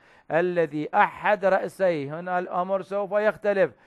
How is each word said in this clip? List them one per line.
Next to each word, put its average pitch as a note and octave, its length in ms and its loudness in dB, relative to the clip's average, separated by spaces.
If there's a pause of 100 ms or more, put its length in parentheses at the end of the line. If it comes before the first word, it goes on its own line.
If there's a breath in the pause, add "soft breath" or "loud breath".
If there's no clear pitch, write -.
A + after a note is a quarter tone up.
(320 soft breath)
الذي E3 640 0
أحد F#3+ 500 2
رأسيه، F3 760 0
هنا F3+ 200 -4
الأمر F#3 420 -4
سوف G3 300 -6
يختلف، G3+ 600 2 (160 soft breath)